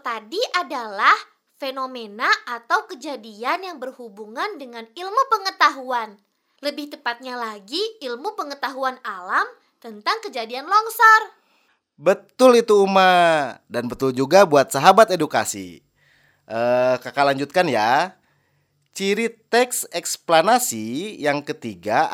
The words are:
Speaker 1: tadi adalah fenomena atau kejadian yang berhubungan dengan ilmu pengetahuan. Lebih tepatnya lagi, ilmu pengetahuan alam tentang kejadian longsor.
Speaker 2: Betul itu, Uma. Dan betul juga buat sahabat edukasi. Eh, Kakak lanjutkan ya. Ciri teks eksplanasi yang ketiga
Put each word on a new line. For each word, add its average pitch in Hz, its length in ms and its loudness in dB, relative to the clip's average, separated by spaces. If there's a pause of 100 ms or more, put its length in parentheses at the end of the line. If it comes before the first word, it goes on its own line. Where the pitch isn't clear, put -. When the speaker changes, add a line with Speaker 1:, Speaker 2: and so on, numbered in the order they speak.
Speaker 1:
tadi 226 320 -10 (160)
adalah 240 580 0 (460)
fenomena 262 720 -6 (160)
atau 240 400 -4
kejadian 254 800 -8
yang 339 160 -14
berhubungan 247 720 -12
dengan 233 400 -16
ilmu 392 320 -4
pengetahuan. 277 880 -2 (480)
Lebih 294 320 -8
tepatnya 247 400 -8
lagi, 226 480 -8 (240)
ilmu 269 320 -8
pengetahuan 269 640 -6
alam 208 420 -4 (380)
tentang 240 400 -6
kejadian 247 420 -10
longsor. 440 560 4 (760)
Speaker 2:
Betul 226 640 4
itu, 208 240 4
Uma. 175 800 4
Dan 120 240 -6
betul 131 240 -2
juga 143 320 6
buat 143 240 4
sahabat 190 400 6
edukasi. 107 720 -4 (640)
Eh, 123 560 0
Kakak 139 320 0
lanjutkan 143 320 -2
ya. 131 480 0 (800)
Ciri 208 320 -2 (240)
teks 247 400 0
eksplanasi 170 1300 0
yang 143 240 -2
ketiga 117 720 -4